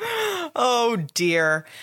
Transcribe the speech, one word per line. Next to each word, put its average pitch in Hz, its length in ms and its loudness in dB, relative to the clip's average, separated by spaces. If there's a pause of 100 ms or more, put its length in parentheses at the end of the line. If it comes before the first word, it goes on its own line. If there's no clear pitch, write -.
(580)
Oh, 240 380 2 (180)
dear. 160 520 2 (160)